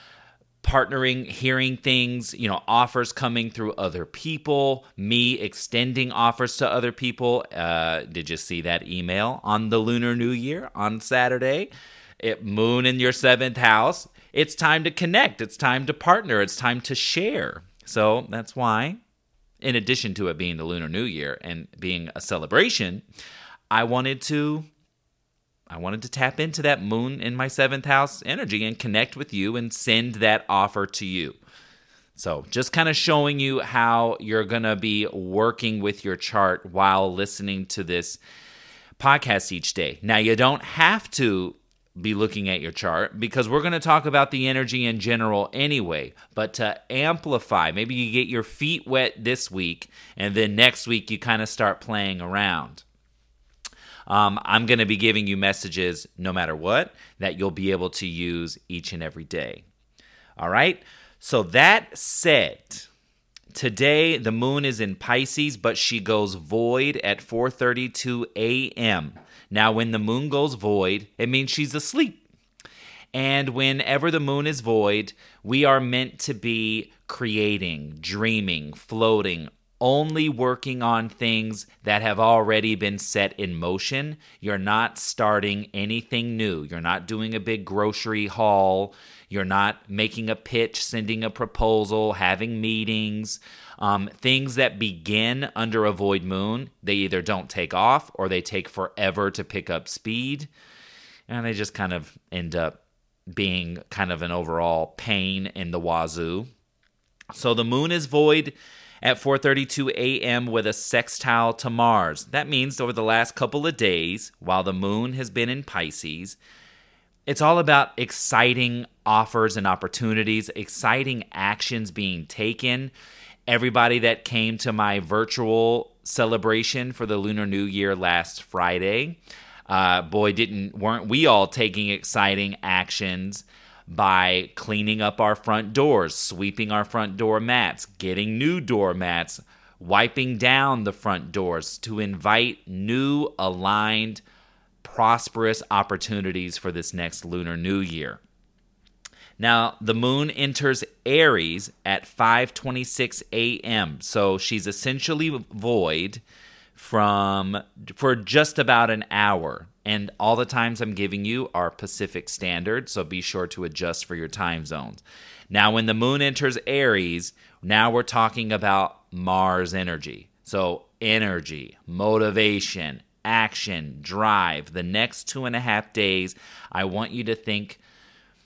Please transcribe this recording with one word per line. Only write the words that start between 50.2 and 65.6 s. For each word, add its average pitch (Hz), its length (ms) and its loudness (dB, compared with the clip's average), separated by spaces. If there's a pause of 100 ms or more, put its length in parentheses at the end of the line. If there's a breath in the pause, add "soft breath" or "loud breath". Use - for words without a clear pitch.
then 104 220 2
next 123 280 4
week 117 240 -2
you 107 80 -4
kinda 110 300 -2
start 101 320 0
playing 98 400 -4
around. 87 640 -2 (1200 loud breath)
Um, 101 360 4
I'm 113 220 0
gonna 113 220 2
be 107 100 0
giving 104 300 2
you 98 100 -2
messages 92 720 -2 (100)
no 90 160 -4
matter 82 220 -2
what 101 380 -2 (260 loud breath)
that 92 180 -4
you'll 95 140 -2
be 95 200 -2
able 90 200 -2
to - 160 -8
use 85 500 -6 (100)
each 87 260 -10
and 82 100 -10
every 80 200 -12
day. 62 400 -8 (720 soft breath)
All 82 120 -4
right? 135 320 4 (380 loud breath)
So 113 240 0
that 143 540 6
said, 120 640 2 (920)
today 147 640 2
the 110 140 -2
moon 131 340 0
is 117 160 -2
in 98 140 -4
Pisces, 131 600 0
but 107 220 0